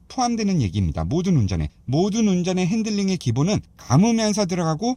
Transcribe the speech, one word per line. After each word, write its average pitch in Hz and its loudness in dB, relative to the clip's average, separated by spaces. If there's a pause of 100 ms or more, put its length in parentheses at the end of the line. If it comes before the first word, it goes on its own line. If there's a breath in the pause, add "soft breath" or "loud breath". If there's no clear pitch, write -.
포함되는 226 -2
얘기입니다. 85 -2
모든 165 0
운전에. 92 0 (160)
모든 196 0
운전의 185 0
핸들링의 202 -2
기본은 143 0 (160)
감으면서 214 2
들어가고, 175 -2